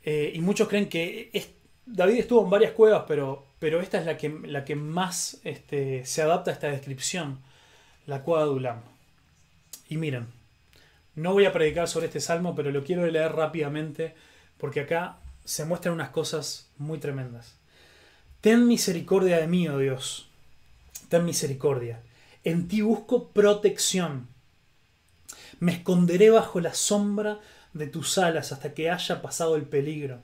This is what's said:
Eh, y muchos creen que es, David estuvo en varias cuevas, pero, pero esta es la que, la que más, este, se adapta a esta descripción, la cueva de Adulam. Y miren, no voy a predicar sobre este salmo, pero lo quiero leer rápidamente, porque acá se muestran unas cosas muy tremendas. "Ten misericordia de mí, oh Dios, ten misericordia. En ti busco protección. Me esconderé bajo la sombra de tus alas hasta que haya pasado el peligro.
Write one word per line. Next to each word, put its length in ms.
Eh, 300
y 60
muchos 280
creen 200
que 460
es, 160
David 360
estuvo 220
en 80
varias 220
cuevas, 340
pero, 380
pero 240
esta 160
es 80
la 100
que, 140
la 340
que 100
más, 720
este, 640
se 160
adapta 280
a 40
esta 140
descripción, 720
la 160
cueva 220
de 60
Adulam. 300
Y 80
miren, 300
no 200
voy 100
a 80
predicar 360
sobre 180
este 140
salmo, 340
pero 160
lo 140
quiero 220
leer 260
rápidamente, 840
porque 240
acá 380
se 220
muestran 280
unas 160
cosas 580
muy 200
tremendas. 560
"Ten 260
misericordia 720
de 80
mí, 220
oh 100
Dios, 500
ten 160
misericordia. 760
En 220
ti 140
busco 480
protección. 1000
Me 120
esconderé 580
bajo 280
la 160
sombra 640
de 140
tus 320
alas 320
hasta 240
que 160
haya 320
pasado 320
el 80
peligro. 600